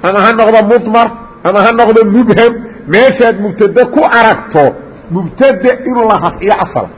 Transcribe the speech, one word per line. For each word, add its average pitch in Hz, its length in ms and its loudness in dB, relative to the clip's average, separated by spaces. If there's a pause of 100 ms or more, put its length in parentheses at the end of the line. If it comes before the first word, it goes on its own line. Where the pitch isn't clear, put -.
ama 202 160 -2
ha 214 140 2
noqdo 220 340 2
mudmar, 226 400 2 (360)
ama 190 160 0
ha 220 120 2
noqdo 226 340 2
mubham. 226 480 2 (340)
Meeshaad 233 520 2
mubtada 208 460 0
ku 294 160 -2 (180)
aragto, 196 460 0 (460)
mubtada 196 600 0 (140)
inuu 240 220 -2
la 208 80 2 (100)
rafciyo 190 280 -2
asal. 165 340 -4 (100)